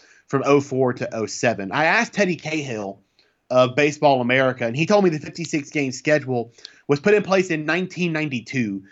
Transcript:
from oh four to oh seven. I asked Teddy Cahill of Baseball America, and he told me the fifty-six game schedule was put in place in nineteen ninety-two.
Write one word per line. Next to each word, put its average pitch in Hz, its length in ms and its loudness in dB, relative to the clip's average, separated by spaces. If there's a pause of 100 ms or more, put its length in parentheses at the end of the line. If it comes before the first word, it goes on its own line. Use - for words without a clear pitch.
(280)
from 135 180 -2
oh 143 160 4
four 131 320 0
to - 220 -8
oh 110 120 -4
seven. 98 440 -2
I 143 140 0
asked 208 280 0
Teddy 190 220 0
Cahill 131 640 -8 (500)
of 127 260 4
Baseball 147 440 2
America, 123 460 2
and 117 100 -4
he 160 100 0
told 208 180 4
me 180 80 4
the 151 80 -4
fifty-six 156 500 -8
game 139 220 -2
schedule 127 640 -2 (340)
was 143 120 2
put 208 140 4
in 202 100 4
place 185 260 2
in 156 160 -4
nineteen 175 480 -2
ninety-two. 123 760 -4